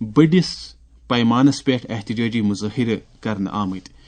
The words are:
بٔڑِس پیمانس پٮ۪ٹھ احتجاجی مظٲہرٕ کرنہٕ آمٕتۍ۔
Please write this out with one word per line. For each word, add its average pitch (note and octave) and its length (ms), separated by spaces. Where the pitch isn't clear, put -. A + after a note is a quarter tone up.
بٔڑِس D#3 720
پیمانس B2 580
پٮ۪ٹھ B2+ 240
احتجاجی A2+ 520
مظٲہرٕ G#2 560
کرنہٕ G2 320
آمٕتۍ۔ F#2+ 540